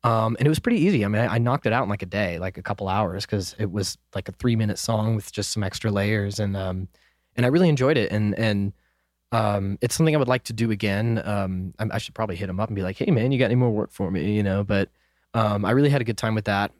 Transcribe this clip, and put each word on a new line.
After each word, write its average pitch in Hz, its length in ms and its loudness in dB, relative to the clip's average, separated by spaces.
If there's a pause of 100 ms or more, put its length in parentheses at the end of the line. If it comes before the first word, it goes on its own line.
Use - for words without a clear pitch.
Um, 113 360 2
and - 80 2
it - 20 6
was 156 100 2
pretty 240 220 2
easy. 160 240 4
I - 40 0
mean, 107 120 2
I, 110 140 0
I - 20 2
knocked 123 300 0
it 110 60 2
out 127 100 2
in, 98 60 -4
like, 101 140 -4
a 90 40 -10
day, 92 320 -2
like, 92 180 -6
a 87 60 -14
couple 101 260 -6
hours, 95 360 -2
'cause 98 340 -4
it 104 120 -2
was, 92 260 -4 (180)
like, - 140 -6
a - 40 -12
three-minute 113 460 0
song 110 360 0
with - 160 -8
just - 200 -6
some 104 120 -4
extra 101 280 -4
layers. 101 480 0
And, 98 180 -2
um, 92 300 -6 (480)
and 117 100 2
I 123 40 4
really 170 200 4
enjoyed 139 280 2
it. 110 140 0
And, 104 260 0
and, 101 360 0 (600)
um, 104 480 0
it's 120 140 -2
something 160 200 4
I 151 40 2
would 127 100 0
like 127 160 0
to - 80 -10
do 113 180 0
again. 107 540 0
Um, 92 540 -4
I, 110 140 -2
I 107 60 -2
should - 160 -12
probably 107 220 -4
hit 98 120 -6
him 92 100 -4
up 110 100 -2
and 101 60 -4
be 98 80 -2
like, 95 140 -4
"Hey, - 140 0
man, 127 220 2
you 123 60 0
got 127 80 4
any 117 80 2
more 127 160 4
work 104 200 -2
for 92 200 -4
me?" 98 240 -2
You 107 80 2
know, 101 200 0
but, 98 260 0 (460)
um, 104 300 0
I 98 60 2
really 139 200 6
had 139 100 2
a 113 40 -2
good 113 120 -2
time 110 180 0
with 107 100 -2
that. 101 340 0